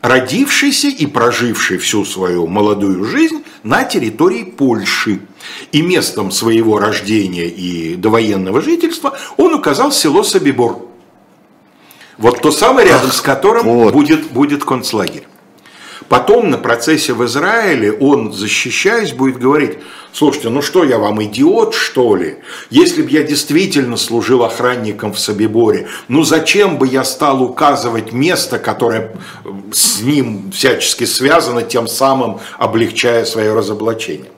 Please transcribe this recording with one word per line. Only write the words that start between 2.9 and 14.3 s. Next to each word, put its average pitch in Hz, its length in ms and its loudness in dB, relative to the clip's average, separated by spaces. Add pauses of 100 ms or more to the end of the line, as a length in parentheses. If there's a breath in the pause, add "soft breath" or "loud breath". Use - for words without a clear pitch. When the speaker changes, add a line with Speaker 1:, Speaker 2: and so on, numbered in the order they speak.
Speaker 1:
жизнь 311 360 0 (200 loud breath)
на 170 220 0
территории 175 600 0
Польши. 110 760 -2 (520 loud breath)
И 147 80 2
местом 143 500 -2
своего 113 480 2
рождения 98 680 -2
и 87 480 -6
довоенного 104 640 0
жительства 320 560 -2 (220 loud breath)
он 330 160 6
указал 254 360 0
село 165 320 2
Собибор. 131 640 0 (1300 loud breath)
Вот 113 240 2
то 156 80 4
самое, 226 380 4
рядом 131 200 4
Speaker 2:
Ах, 123 60 0
Speaker 1:
с - 80 -2
которым 226 420 2
Speaker 2:
вот. 113 300 4
Speaker 1:
будет, 147 360 4